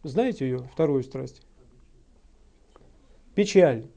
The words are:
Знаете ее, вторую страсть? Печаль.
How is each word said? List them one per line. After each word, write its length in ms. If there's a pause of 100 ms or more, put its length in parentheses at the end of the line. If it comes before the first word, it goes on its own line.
Знаете 420
ее, 140 (120)
вторую 300
страсть? 400 (1900)
Печаль. 500 (120)